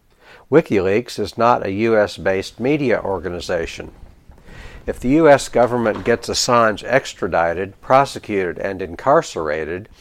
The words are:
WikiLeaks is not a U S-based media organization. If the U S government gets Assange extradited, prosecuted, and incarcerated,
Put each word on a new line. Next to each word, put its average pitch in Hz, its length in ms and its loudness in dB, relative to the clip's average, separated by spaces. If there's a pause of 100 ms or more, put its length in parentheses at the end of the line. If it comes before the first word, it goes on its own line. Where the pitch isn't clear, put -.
(500)
WikiLeaks 107 680 2
is 104 200 -6
not 117 260 2
a 101 80 -4
U 110 240 2
S-based 98 640 -2
media 131 400 0
organization. 87 920 -6 (920)
If - 140 -6
the 123 120 -2
U 156 180 6
S 139 200 6
government 117 560 0
gets 117 240 0
Assange 110 540 2
extradited, 90 960 -2
prosecuted, 107 800 0
and 98 240 -6
incarcerated, 85 1040 -2 (120)